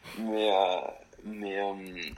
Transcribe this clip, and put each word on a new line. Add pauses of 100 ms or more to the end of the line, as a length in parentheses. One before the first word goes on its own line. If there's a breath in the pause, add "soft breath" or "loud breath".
(180)
Mais,
euh, (440)
mais,
euh, (440)